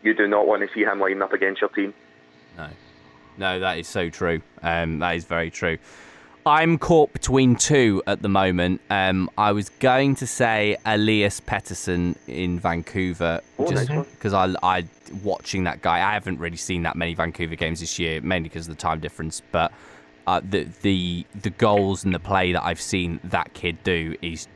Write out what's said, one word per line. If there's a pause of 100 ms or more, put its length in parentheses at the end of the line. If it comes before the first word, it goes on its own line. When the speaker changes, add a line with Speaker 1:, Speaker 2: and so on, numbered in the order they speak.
Speaker 1:
you
do
not
want
to
see
him
lining
up
against
your
team. (640)
Speaker 2:
No. (680)
No,
that
is
so
true. (200)
Um,
that
is
very
true. (680)
I'm
caught
between
two
at
the
moment. (100)
Um,
I
was
going
to
say (100)
Elias
Pettersson (140)
in
Vancouver, (180)
Speaker 1:
Oh,
Speaker 2:
just
Speaker 1:
nice
one. (140)
Speaker 2:
'cause
I,
I, (400)
watching
that
guy, (120)
I
haven't
really
seen
that
many
Vancouver
games
this
year,
mainly
'cause
of
the
time
difference.
But, (560)
uh,
the, (140)
the, (160)
the
goals
and
the
play
that
I've
seen
that
kid
do
is